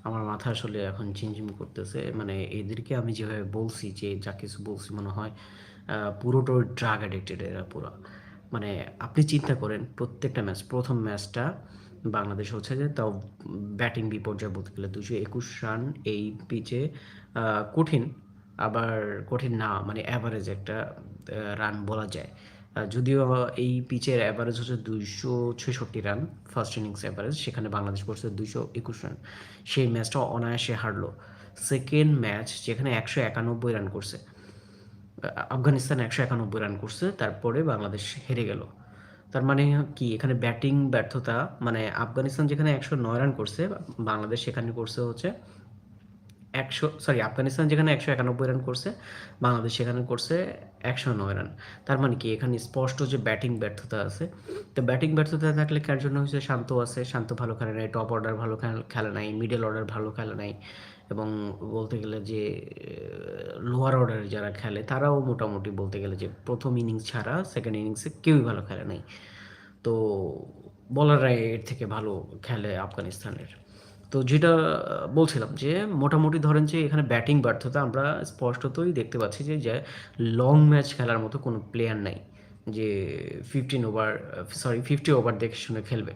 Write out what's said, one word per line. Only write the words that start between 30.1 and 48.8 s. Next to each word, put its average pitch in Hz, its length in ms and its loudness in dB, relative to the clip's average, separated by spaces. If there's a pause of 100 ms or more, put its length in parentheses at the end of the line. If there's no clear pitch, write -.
অনায়াসে 117 560 0
হারলো। 107 420 -4 (400)
সেকেন্ড 147 640 4
ম্যাচ, 107 460 -2
যেখানে 127 240 0
একশো 113 300 0
একানব্বই 117 520 0
রান 104 160 -2
করছে, 101 300 -8
আহ, - 1120 -14 (220)
আফগানিস্তান 131 500 4
একশো 117 220 0
একানব্বই 113 380 0
রান 104 160 -4
করছে, 110 360 -4
তারপরে 120 500 0
বাংলাদেশ 104 520 -2 (160)
হেরে 117 140 0
গেল। - 180 -4 (680)
তার 131 100 2
মানে 143 420 6 (120)
কি, 117 180 0
এখানে 131 200 2
ব্যাটিং 127 560 4
ব্যর্থতা, 123 680 0
মানে, 113 300 0
আফগানিস্তান 135 560 0
যেখানে 147 260 4
একশো 135 240 0
নয় 117 220 0
রান 135 140 4
করছে, 117 360 -2 (320)
বাংলাদেশ 107 440 -2
সেখানে 120 280 -2
করছে 117 280 -6
হচ্ছে 120 320 -2 (1200)
একশো, 135 380 -2 (100)
সরি, 127 200 2
আফগানিস্তান 131 480 2
যেখানে 156 240 6
একশো 139 180 2
একানব্বই 127 360 2
রান 127 120 2
করছে, 127 340 -4 (500)